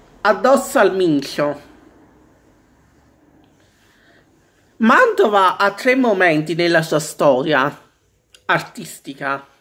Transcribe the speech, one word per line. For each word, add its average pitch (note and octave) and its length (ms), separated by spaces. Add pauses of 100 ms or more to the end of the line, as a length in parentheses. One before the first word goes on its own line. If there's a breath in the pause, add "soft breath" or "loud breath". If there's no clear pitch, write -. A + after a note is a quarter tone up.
(200)
addosso B3 580
al F#3+ 160
Mincio. D3+ 680 (3250 soft breath)
Mantova A3 800
ha G3 160
tre B3+ 240
momenti F3+ 580
nella E3+ 280
sua D#3+ 180
storia C#3+ 760 (680)
artistica. D3+ 1000 (160)